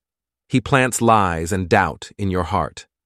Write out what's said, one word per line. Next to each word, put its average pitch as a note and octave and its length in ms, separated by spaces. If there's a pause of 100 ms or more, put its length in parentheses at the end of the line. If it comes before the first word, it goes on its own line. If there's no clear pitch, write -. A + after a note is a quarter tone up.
(480)
he C3 140
plants B2+ 400
lies F#2 500
and F#2+ 160
doubt F2 500
in G2+ 140
your F2+ 120
heart. E2+ 440 (180)